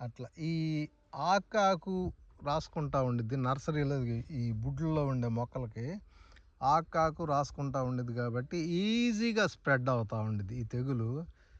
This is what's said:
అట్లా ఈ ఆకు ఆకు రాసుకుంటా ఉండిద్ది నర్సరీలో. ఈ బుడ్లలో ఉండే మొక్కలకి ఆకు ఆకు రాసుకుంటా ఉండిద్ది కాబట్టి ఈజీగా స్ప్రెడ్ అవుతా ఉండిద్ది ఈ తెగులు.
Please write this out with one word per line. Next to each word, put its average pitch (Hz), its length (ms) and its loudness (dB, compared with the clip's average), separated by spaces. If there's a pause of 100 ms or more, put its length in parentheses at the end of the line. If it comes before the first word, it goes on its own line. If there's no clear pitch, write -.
అట్లా 123 220 -12 (220)
ఈ 165 40 0 (800)
ఆకు 202 260 2 (120)
ఆకు 190 240 0 (540)
రాసుకుంటా 147 520 0 (100)
ఉండిద్ది 120 280 0 (100)
నర్సరీలో. 139 500 0 (420)
ఈ 120 40 0 (200)
బుడ్లలో 151 480 0
ఉండే 120 260 0
మొక్కలకి 117 480 -6 (880)
ఆకు 160 300 2
ఆకు 160 180 0 (120)
రాసుకుంటా 139 460 0 (100)
ఉండిద్ది 123 320 -4
కాబట్టి 123 360 -2 (240)
ఈజీగా 226 720 2
స్ప్రెడ్ 131 400 2
అవుతా 117 240 0 (120)
ఉండిద్ది 104 320 -4
ఈ 113 120 -4
తెగులు. 123 360 -2 (500)